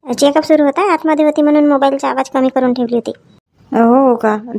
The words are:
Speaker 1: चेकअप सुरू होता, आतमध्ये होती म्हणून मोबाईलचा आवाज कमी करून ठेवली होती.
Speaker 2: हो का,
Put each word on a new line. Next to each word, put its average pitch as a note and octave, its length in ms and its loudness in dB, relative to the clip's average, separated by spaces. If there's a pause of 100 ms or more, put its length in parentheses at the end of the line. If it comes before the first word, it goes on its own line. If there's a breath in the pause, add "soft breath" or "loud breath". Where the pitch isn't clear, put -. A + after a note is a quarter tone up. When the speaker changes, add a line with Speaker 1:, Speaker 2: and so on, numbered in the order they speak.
(120)
Speaker 1:
चेकअप C#4+ 320 0
सुरू D4+ 200 2
होता, E4+ 280 0
आतमध्ये D#4 320 0
होती D4+ 180 0
म्हणून D4 240 2
मोबाईलचा C#4 420 0
आवाज C4 220 -4
कमी C4 180 0
करून B3+ 240 0
ठेवली A#3+ 220 -4
होती. A3+ 160 -4 (680)
Speaker 2:
हो A#3+ 400 4
का, G#3+ 220 -2 (200)